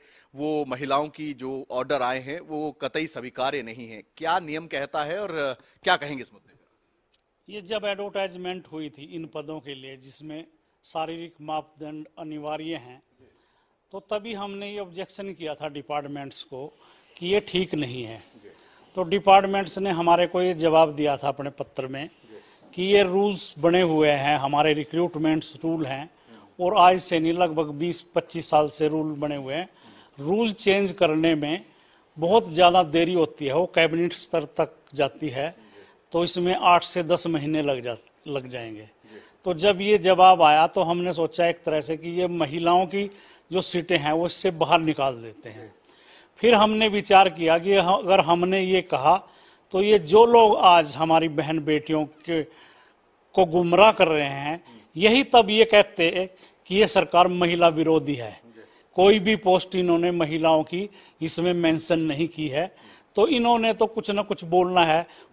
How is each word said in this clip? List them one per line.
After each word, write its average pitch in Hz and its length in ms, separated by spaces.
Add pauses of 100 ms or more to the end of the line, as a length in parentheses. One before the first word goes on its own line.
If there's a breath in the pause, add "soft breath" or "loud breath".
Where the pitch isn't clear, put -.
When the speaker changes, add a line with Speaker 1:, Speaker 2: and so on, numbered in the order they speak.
(340 soft breath)
Speaker 1:
वो 151 340
महिलाओं 139 400
की 151 260
जो 131 360
ऑर्डर 131 320
आए 127 180
हैं 139 200
वो 151 320
कतई 156 340
स्वीकार्य 131 560
नहीं 113 260
है। 110 140 (140)
क्या 160 220
नियम 160 280
कहता 147 360
है 160 200
और, 196 80
अ, 147 220 (320 soft breath)
क्या 185 120
कहेंगे 143 260
इस - 100
मुद्दे - 200
पर? - 40 (920)
Speaker 2:
ये 208 120
जब 202 240
एडवर्टाइजमेंट 190 880
हुई 156 180
थी 139 140
इन 165 200 (100)
पदों 151 260
के 139 140
लिए 135 220
जिसमें 147 480 (400)
शारीरिक 165 560
मापदंड 151 640 (120)
अनिवार्य 156 560
हैं, 127 280 (880)
तो 196 80
तभी 208 340
हमने 196 380
ये 208 60
ऑब्जेक्शन 190 500
किया 156 260
था 151 140
डिपार्टमेंट्स 143 720
को 139 360 (400 soft breath)
कि 170 80
ये 202 140
ठीक 185 340
नहीं 127 280
है। 110 200 (720 soft breath)
तो 185 80
डिपार्टमेंट्स 196 760
ने 196 120
हमारे 170 360
को 180 160
ये 180 120
जवाब 160 380
दिया 147 240
था 139 120
अपने 139 220
पत्र 131 360
में 135 240 (640 loud breath)
कि 175 80
ये 202 200
रूल्स 196 560
बने 170 220
हुए 156 300
हैं, 143 260
हमारे 147 380
रिक्रूटमेंट्स 156 880
रूल 165 220
हैं 135 240 (500 soft breath)
और 180 160
आज 185 240
से 170 200
नहीं, 165 120
लगभग 165 340
बीस 151 340
पच्चीस - 500
साल 151 180
से 151 200
रूल 156 240
बने 147 240
हुए 135 180
हैं। 175 140 (520 soft breath)
रूल 208 320
चेंज 196 400
करने 160 420
में 156 300 (540 soft breath)
बहुत 180 340
ज़्यादा 175 300
देरी 165 320
होती 156 320
है, 131 80
वो 175 120
कैबिनेट 165 460
स्तर - 320
तक 147 320 (180)
जाती 143 340
है, 139 380 (460 soft breath)
तो 170 120
इसमें 180 300
आठ 180 300
से - 180
दस 165 240
महीने 156 360
लग 139 180
जा, 120 160 (320)
लग 139 180
जाएंगे। 113 420 (560 loud breath)
तो 180 100
जब 180 260
ये 208 180
जवाब 185 440
आया 156 240
तो 190 140
हमने 175 320
सोचा 165 340
एक 170 100
तरह 156 240
से 156 160
कि 160 140
ये 180 160
महिलाओं 170 600
की 202 240 (420 soft breath)
जो 180 80
सीटें 175 380
हैं 151 140
वो 165 140
इससे 180 240
बाहर 160 300
निकाल 139 420
देते 113 260
हैं। 107 260 (640 soft breath)
फिर 233 160
हमने 214 340
विचार 196 400
किया 165 300
कि 190 160
ह-, 185 180
अगर 190 280
हमने 175 400
ये 185 220
कहा 160 460 (440 soft breath)
तो 190 100
ये 208 160
जो 190 280
लोग 226 300
आज 165 400
हमारी 160 320
बहन 151 320
बेटियों 151 440
के, 160 380 (920 soft breath)
को 190 120
गुमराह 175 480
कर 180 160
रहे 151 200
हैं, 143 360 (320 soft breath)
यही 220 280
तब 226 260
ये 214 140
कहते 190 640 (360 soft breath)
कि 180 100
ये 208 100
सरकार 180 420
महिला 175 400
विरोधी 156 460
है। 117 260 (540 soft breath)
कोई 202 240
भी 208 180
पोस्ट 185 380
इन्होंने 175 360
महिलाओं 160 520
की 185 280 (320 soft breath)
इसमें 165 300
मेंशन 165 480
नहीं 156 280
की 156 200
है, 151 280 (380 soft breath)
तो 208 140
इन्होंने 233 440
तो 220 140
कुछ 220 240
ना 202 120
कुछ 202 220
बोलना 180 400
है। 165 220 (260 soft breath)